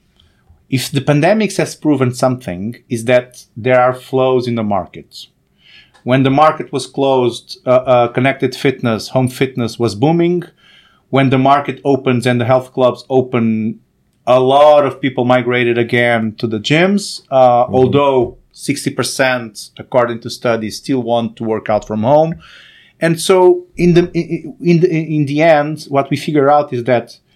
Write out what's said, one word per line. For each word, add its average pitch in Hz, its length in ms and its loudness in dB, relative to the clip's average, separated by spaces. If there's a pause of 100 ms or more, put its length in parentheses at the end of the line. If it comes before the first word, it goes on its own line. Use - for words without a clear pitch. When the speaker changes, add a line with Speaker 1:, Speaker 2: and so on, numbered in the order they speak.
(680)
Speaker 1:
If 131 220 -4
the 139 100 -2
pandemics 180 580 0
has - 180 -6
proven 131 380 0
something, 117 640 -6 (120)
is 113 160 -6
that 123 400 0 (120)
there 127 240 2
are 127 140 2
flows 131 540 -2
in 120 80 -4
the 110 80 -4
market. 95 640 -8 (760)
When 127 180 2
the 135 80 2
market 151 420 2
was 135 140 -6
closed, 131 800 -2
uh, 127 40 -2
uh, 123 380 2
connected 131 460 -2
fitness, 120 540 -4
home 131 200 -2
fitness 127 500 -4
was 117 160 -2
booming. 170 500 0 (680)
When 135 200 2
the 131 80 2
market 139 460 0
opens 131 420 0
and 123 140 0
the 117 40 -2
health 131 280 0
clubs 123 360 0
open, 113 720 -2 (460)
a 127 140 4
lot 143 460 6
of 127 140 -8
people 127 240 -4
migrated 123 540 0
again 117 580 0
to 123 120 -6
the 110 100 -4
gyms, 185 720 -2
uh, 123 340 4
Speaker 2:
Mm-hmm. 127 100 -6
Speaker 1:
although 127 640 2 (140)
sixty - 380 -6
percent, 127 880 -4
according 120 420 -2
to - 100 -12
studies, 110 480 -4
still 131 240 -4
want 117 340 -4
to 113 80 -10
work 110 260 -4
out 107 160 0
from 107 160 -4
home. 156 380 2 (600)
And 165 200 -2
so 180 460 4 (100)
in 175 180 2
the, 175 200 2
in, 160 460 -8
in 170 200 2
the, 180 100 2
in 156 360 -2
the 143 160 -2
end, 151 480 2
what 139 200 -2
we 143 60 -2
figure 143 340 0
out 147 220 2
is 120 120 -6
that 120 340 -2 (180)